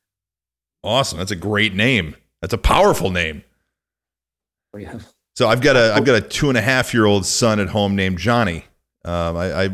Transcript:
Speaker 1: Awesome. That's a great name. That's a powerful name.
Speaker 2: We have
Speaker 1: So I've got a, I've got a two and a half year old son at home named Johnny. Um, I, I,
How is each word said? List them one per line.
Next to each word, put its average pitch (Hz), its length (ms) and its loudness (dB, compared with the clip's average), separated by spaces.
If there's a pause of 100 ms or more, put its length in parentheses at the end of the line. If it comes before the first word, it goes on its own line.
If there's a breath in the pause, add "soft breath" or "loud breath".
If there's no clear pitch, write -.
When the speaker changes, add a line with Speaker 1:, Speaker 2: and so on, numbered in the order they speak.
(840)
Speaker 1:
Awesome. 110 360 -2
That's 95 120 -6
a 95 60 -4
great 104 360 0
name. 101 440 0 (240)
That's - 120 -6
a 113 40 0
powerful 165 540 2
name. 82 340 -4 (1300)
Speaker 2:
We 104 120 -14
have 113 200 -16 (300)
Speaker 1:
So 117 140 2
I've 120 100 2
got 139 160 4
a, 113 180 4
I've 117 120 2
got 127 100 4
a 104 60 2
two - 260 -4
and 127 100 2
a 110 40 2
half 127 320 -2
year 113 120 4
old 101 200 2
son 110 340 0
at 95 80 -2
home 101 260 0
named 95 260 -2
Johnny. 98 440 0 (400)
Um, 85 320 -4
I, 90 300 -2
I, 95 80 -2